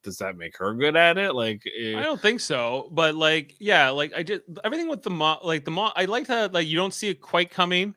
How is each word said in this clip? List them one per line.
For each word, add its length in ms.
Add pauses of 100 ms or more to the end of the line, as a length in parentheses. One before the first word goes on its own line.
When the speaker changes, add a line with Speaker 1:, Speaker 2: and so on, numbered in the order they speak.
Speaker 1:
does 160
that 180
make 200
her 180
good 220
at 200
it? 180
Like, 320
eh 260
Speaker 2:
I 100
don't 180
think 200
so. 500
But, 240
like, 440
yeah, 300
like, 240
I 100
just, 180 (220)
everything 260
with 140
the 60
mo-, 340
like, 220
the 60
mo-, 240
I 100
like 220
that, 260
like, 140
you 100
don't 160
see 160
it 120
quite 280
coming, 480